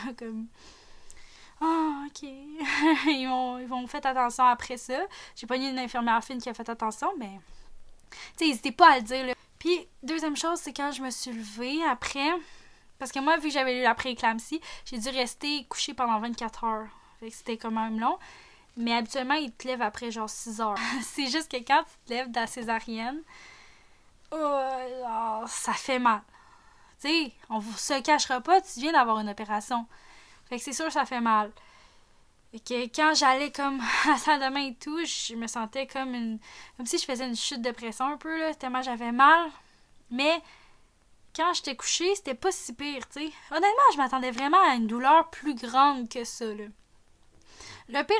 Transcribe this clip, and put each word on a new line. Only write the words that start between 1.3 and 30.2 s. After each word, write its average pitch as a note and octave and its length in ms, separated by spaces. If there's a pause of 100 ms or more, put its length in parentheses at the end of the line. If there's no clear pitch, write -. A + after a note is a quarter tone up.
Ah, D#4 460
OK. » - 160
<laughs> C#4+ 840
Ils C4 200
vont, B3+ 320
ils B3+ 80
vont, « B3 200
Faites C#4+ 180
attention B3+ 400
après B3 320
ça. » B3+ 200 (380)
J'ai - 100
pogné C4 240
une C4 100
infirmière A#3 440
fine B3 180
qui - 80
a A3+ 40
fait A3+ 160
attention, A3+ 500
mais, G3 200 (720)
tu - 60 (200)
sais, E4 80
n'hésitez C4+ 260
pas E4 220
à - 40
le B3 60
dire, B3+ 220
là. B3+ 80 (280)
Puis, E4+ 260 (140)
deuxième D4+ 340
chose, E4 240
c'est C#4 140
quand C#4+ 180
je C4 120
me C4 80
suis B3 200
levée A#3 520
après, C#4+ 480 (680)
parce C4 140
que C4+ 80
moi, D4+ 180
vu D4+ 120
que C4+ 40
j'avais C4 260
eu B3+ 40
la A#3 100
pré-éclampsie, A#3 680 (260)
j'ai B3+ 120
dû A3 120
rester C4 560
couchée - 280
pendant A#3 260
vingt-quatre A#3 440
heures. A3 240 (320)
Fait A3+ 100
que - 60
c'était A3+ 220
quand A3+ 120
même A3 300
long. C#4 180 (580)
Mais A#3 200
habituellement, B3+ 400
ils D4 160
te - 160
lèvent B3+ 160
après, A3 260
genre, A3 220
six A3 300
heures. G#3+ 180 (100)
<laughs> B3 140
C'est C#4 240
juste D#4 240
que C4 60
quand C#4 260
tu - 240
te A#3+ 60
lèves B3+ 180
de A3+ 80
la A3+ 80
césarienne, A3+ 760 (1080)
oh, D4 300 (440)
oh, A3+ 400
ça - 280
fait B3+ 260
mal. A#3 240 (760)
Tu C#4 100
sais, D#4 220 (200)
on A3 80
vous G#3 180
se C4+ 240
cachera B3+ 400
pas, F#3+ 200
tu - 180
viens D4+ 140
d'avoir A#3 260
une G#3+ 100
opération. G#3+ 560 (640)